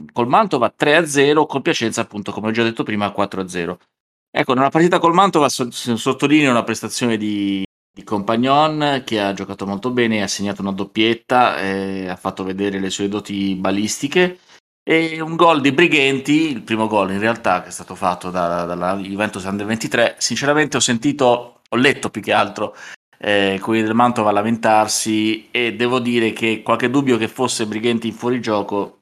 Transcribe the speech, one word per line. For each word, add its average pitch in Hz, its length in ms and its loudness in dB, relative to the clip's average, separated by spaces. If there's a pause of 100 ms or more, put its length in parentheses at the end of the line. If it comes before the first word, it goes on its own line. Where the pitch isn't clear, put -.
(140)
col 120 160 -2
Mantova 151 440 2
tre 147 220 2
a 170 100 4
zero, 143 400 4
col 135 160 -4
Piacenza 117 380 -2
appunto, 104 320 -6
come 101 160 -6
ho 110 40 0
già 117 120 2
detto 113 200 -2
prima, 104 280 -2
quattro 98 300 -2
a 92 80 -6
zero. 90 300 -6 (520)
Ecco, 135 220 0
nella 135 160 2
partita 175 280 4
col 165 160 4
Mantova 175 360 4
so-, 123 200 -4
so-, 117 280 -4
sottolineo 143 540 2
una 117 120 2
prestazione 113 540 -2
di, 101 480 -2 (280)
di 95 120 -20
Compagnon, 135 1000 0
che 113 140 -2
ha 98 140 0
giocato 98 340 -8
molto 98 220 -2
bene, 113 340 2
ha 95 60 -2
segnato 101 320 -6
una 98 100 -4
doppietta, 110 880 2
eh, 95 480 -4
ha 90 80 -6
fatto 95 300 -6
vedere 95 340 -2
le 95 100 -4
sue 101 200 -4
doti 98 460 -4
balistiche, 107 840 -2 (480)
e 160 320 0
un 160 160 -6
gol 165 240 4
di 135 140 2
Brighenti, 147 760 2
il 117 120 -6
primo 110 260 -2
gol 101 240 2
in 98 80 -2
realtà 107 420 0
che - 60 -14
è - 40 -18
stato - 220 -14
fatto 90 360 -4
da-, 87 340 -2
dalla 87 320 -2
Juventus 98 480 -6
Under 101 220 -6
ventitré. 113 520 -2
Sinceramente 139 600 0
ho - 20 0
sentito, 123 880 0
ho - 80 -4
letto 123 340 2
più 107 120 -10
che 104 100 -2
altro, 104 420 0 (440)
eh, 98 440 0
quelli 113 200 0
del 110 120 0
Mantova 113 380 2
lamentarsi, 110 1200 0
e 117 240 -2
devo 123 240 0
dire 117 320 0
che 110 320 -2
qualche 117 260 0
dubbio 131 280 2
che 110 100 -2
fosse 120 400 -2
Brighenti 113 400 -2
in 107 60 -6
fuorigioco, 107 880 -4